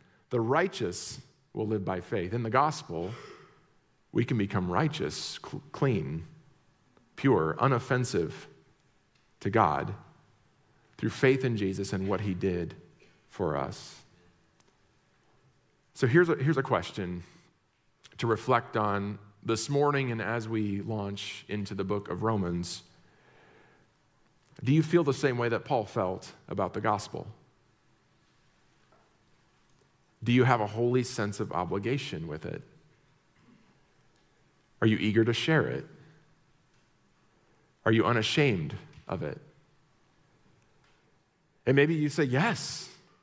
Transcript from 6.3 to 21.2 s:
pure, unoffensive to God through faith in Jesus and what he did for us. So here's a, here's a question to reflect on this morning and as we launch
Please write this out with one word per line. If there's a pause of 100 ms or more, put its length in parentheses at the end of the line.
pure,
unoffensive (1080)
to
God (1040)
through
faith
in
Jesus
and
what
he
did (540)
for
us. (1900)
So
here's
a,
here's
a
question (960)
to
reflect
on (240)
this
morning
and
as
we
launch